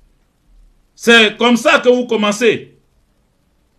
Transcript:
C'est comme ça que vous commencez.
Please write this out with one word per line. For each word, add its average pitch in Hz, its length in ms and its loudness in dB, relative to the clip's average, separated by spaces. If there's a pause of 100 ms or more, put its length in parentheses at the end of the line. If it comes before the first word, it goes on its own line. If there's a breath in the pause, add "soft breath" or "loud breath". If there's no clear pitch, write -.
(960)
C'est 220 400 0
comme 240 220 0
ça 285 200 0
que 254 120 0
vous 247 160 0
commencez. 208 640 -4 (1080)